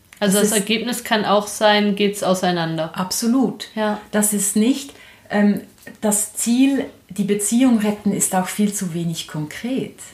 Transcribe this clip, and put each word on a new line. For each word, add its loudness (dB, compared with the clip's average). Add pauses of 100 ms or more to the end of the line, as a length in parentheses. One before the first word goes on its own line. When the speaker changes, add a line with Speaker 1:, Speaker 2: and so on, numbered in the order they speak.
(200)
Speaker 1:
Also 2
das 4
Speaker 2:
Das 0
ist 0
Speaker 1:
Ergebnis -2
kann 0
auch 2
sein, 2
geht's 0
auseinander. 0
Speaker 2:
Absolut. 0
Speaker 1:
Ja. -2 (120)
Speaker 2:
Das 0
ist 0
nicht, 0 (380)
ähm, 2 (400)
das -2
Ziel, 2 (240)
die -4
Beziehung 2
retten, 0
ist -2
auch 0
viel 0
zu -6
wenig -4
konkret. -6 (160)